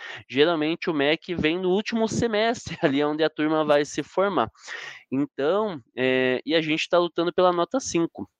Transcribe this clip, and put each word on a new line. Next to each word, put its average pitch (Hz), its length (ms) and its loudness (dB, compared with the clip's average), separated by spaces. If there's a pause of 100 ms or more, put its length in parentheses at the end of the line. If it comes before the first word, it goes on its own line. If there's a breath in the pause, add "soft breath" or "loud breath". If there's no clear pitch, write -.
(300 loud breath)
geralmente 156 600 0
o 165 40 -2
mec 151 420 0
vem 160 240 0
no 185 120 -2
último 220 360 0
semestre, 226 720 -2
<laughs> - 40 -20
ali 143 220 2
onde 151 180 -2
a 156 80 2
turma 156 360 0
vai 147 180 4
se 147 180 -6
formar. 165 480 0 (640 loud breath)
Então, 156 640 -2 (160)
é, 127 520 2
e 151 100 0
a 165 60 2
gente 156 260 -2
tá 175 100 2
lutando 175 360 0
pela 180 180 4
nota 175 300 -2
cinco. - 480 -4 (100)